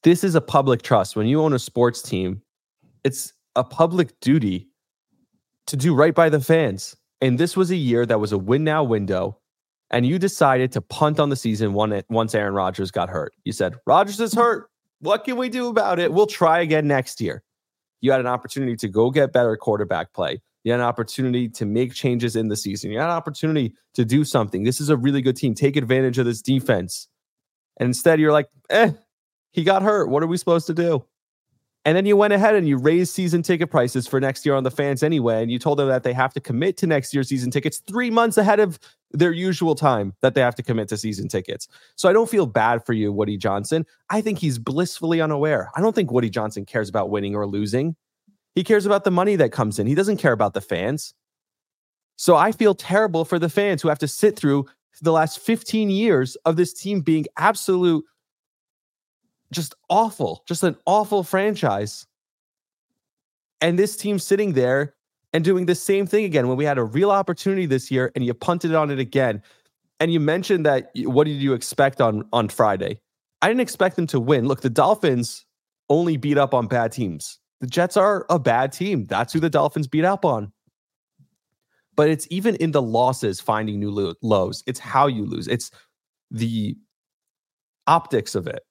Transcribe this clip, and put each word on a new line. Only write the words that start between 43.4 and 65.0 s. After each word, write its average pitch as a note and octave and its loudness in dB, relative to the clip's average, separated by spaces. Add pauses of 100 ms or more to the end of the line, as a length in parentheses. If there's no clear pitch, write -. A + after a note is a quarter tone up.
I G#3+ 0
think G#3+ -4
he's C#3 -2
blissfully E3 -2
unaware. D3 -2
I D#3+ -2
don't A3 0
think F3 0
Woody A#2+ 0
Johnson G#2+ -6
cares A2 -4
about G2 -2
winning G2+ -4
or G#2 -4
losing. G#2+ -2 (580)
He F#3+ -2
cares G#3 2
about G3+ 2
the G3 2
money F#3+ 2
that C3 4
comes G#2+ -2
in. G#2 0
He C#3+ 0
doesn't G3 0
care C#3 2
about G#2 0
the G2 -4
fans. G2+ -6 (1000)
So F3 4
I F3+ 4
feel G#3+ 2
terrible F#3 0
for F3 -2
the D#3+ -2
fans G3+ 0
who E3 0
have D3 0
to D3+ -2
sit G#3+ 0
through C#3 0 (340)
the E3 2
last D#3+ 0
fifteen A3 -2
years F#3+ 0 (100)
of E3 2
this F3 0
team G3 -4
being D#3 0 (120)
absolute, F3+ 0 (1500)
just E3 -8 (160)
awful, F3 0
just E3+ -4
an E3 0 (100)
awful G#3 2
franchise. D#3 -2 (1600)
And F3 2
this G#3 0
team G3+ -2
sitting G3 0
there C3+ 0 (380)